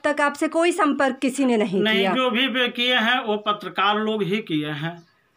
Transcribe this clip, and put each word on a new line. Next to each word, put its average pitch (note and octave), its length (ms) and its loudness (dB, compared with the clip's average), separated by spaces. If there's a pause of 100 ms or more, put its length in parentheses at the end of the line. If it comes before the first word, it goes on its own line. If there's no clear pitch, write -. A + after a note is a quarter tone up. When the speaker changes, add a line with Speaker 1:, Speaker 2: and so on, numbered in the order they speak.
Speaker 1:
तक D4 160 0
आपसे C#4+ 280 0
कोई E4 240 2
संपर्क C#4+ 460 0
किसी C#4 260 0
ने A#3+ 120 2
नहीं G#3 260 0
Speaker 2:
नहीं, A3 160 2
Speaker 1:
किया? F#3+ 140 2
Speaker 2:
जो B3+ 180 0
भी A#3+ 160 2
वे B3 220 0
किए B3 280 0
हैं B3 280 2
वो G#3+ 120 0
पत्रकार G3+ 600 0
लोग G#3+ 240 0
ही F#3 140 0
किए D3+ 340 -4
हैं। E3 440 -8 (220)